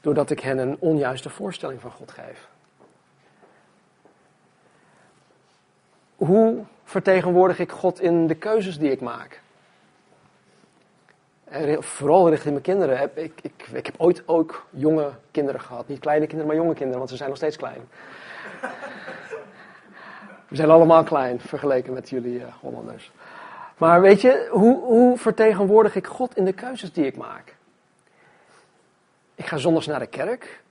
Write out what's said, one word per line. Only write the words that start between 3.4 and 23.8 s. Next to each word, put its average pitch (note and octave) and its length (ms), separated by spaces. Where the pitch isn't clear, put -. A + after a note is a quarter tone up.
Hoe A3 480
vertegenwoordig F3+ 720
ik F3 120
God F3+ 300
in E3+ 260
de D#3 80
keuzes F#3+ 440
die D3 120
ik C3 100
maak? A#2+ 400
En D3 200
ri-, D3+ 180
vooral E3+ 460
richting D3 240
mijn C#3 120
kinderen. F3 340
Heb, C#3+ 200
ik, D#3 240
ik, - 300
ik B2+ 140
heb - 120
ooit E3+ 300
ook D#3+ 420
jonge D3+ 420
kinderen C#3 300
gehad. A#2+ 280
Niet C#3 100
kleine D3+ 280
kinderen, D#3 200
maar D#3 160
jonge E3 120
kinderen, C3 240
want B2+ 120
ze C3 60
zijn C#3 120
nog C#3 100
steeds D3+ 180
klein. B2 320
We C3+ 60
zijn D3+ 140
allemaal D#3+ 340
klein, B2+ 360
vergeleken C3 520
met B2+ 180
jullie, B2 300
eh, A#2+ 200
Hollanders. A#2 500
Maar E3+ 240